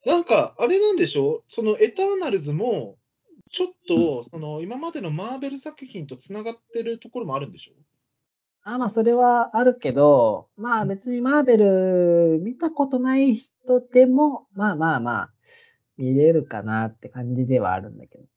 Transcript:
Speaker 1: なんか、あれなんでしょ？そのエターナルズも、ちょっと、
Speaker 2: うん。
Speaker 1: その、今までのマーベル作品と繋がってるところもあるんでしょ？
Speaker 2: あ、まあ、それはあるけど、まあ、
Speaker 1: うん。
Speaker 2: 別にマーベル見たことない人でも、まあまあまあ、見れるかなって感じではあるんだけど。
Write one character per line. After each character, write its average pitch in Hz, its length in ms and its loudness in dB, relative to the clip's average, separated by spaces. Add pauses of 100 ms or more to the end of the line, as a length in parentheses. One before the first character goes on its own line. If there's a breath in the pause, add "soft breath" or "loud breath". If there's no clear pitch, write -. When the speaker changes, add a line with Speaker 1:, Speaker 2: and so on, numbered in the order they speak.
Speaker 1:
な 330 120 2
ん 339 60 -2
か、 156 340 0
あ 214 80 0
れ 381 140 0
な 415 120 2
ん 359 40 -2
で 185 100 0
し 147 100 -6
ょ？ 143 320 -2
そ - 140 -8
の 214 160 -2
エ 214 120 4
タ 381 140 -4
ー 392 160 -2
ナ 302 100 -4
ル 196 80 -2
ズ 147 140 -6
も、 156 440 -6 (540)
ち 370 140 -4
ょ - 20 -
っ - 20 -14 (180)
と、 165 320 0
Speaker 2:
う - 20 -8
ん。 - 40 -18
Speaker 1:
そ 165 140 -16
の、 151 240 -10
今 214 140 -12
ま 330 160 -10
で 294 80 -12
の 170 100 -8
マ 185 200 -8
ー 262 80 -10
ベ 277 120 -10
ル 269 80 -12
作 294 260 -16
品 175 220 -14
と 127 100 -16
繋 208 260 -14
が 226 100 -8
っ - 20 -12 (180)
て 233 100 -8
る 233 160 -8
と 233 120 -20
こ 247 100 -10
ろ 208 60 -10
も 135 80 -8
あ 139 60 -6
る 135 80 -10
ん 95 40 -20
で 147 60 -20
し - 100 -20
ょ？ - 40 -20 (920)
Speaker 2:
あ、 233 160 -10
ま 254 80 -4
あ、 196 40 -4
そ 226 120 -2
れ 233 100 2
は 240 440 2
あ 240 80 2
る 247 120 4
け 135 160 -4
ど、 123 640 4
ま 220 220 -4
あ、 214 40 -2
Speaker 1:
う - 20 -2
ん。 190 40 -4
Speaker 2:
別 196 220 -8
に 240 100 -4
マ 277 200 2
ー 269 40 0
ベ 240 120 4
ル 180 840 4
見 240 140 -8
た 330 140 -4
こ 285 160 -2
と 262 120 -2
な 262 200 0
い 269 160 4
人 - 460 -2
で 254 260 6
も、 277 480 2
ま 202 180 0
あ 156 40 -4
ま 160 200 0
あ 117 40 -2
ま 113 220 -4
あ、 - 80 -12 (680 soft breath)
見 131 160 -2
れ 151 180 6
る 156 120 0
か 104 180 -10
な 110 240 -4
っ 113 80 -10
て - 140 -20
感 123 260 -8
じ 127 120 -2
で 127 140 2
は 92 140 -2
あ 95 60 -6
る 104 100 -14
ん 110 80 -20
だ - 80 -20
け - 120 -20
ど。 - 60 -20 (120)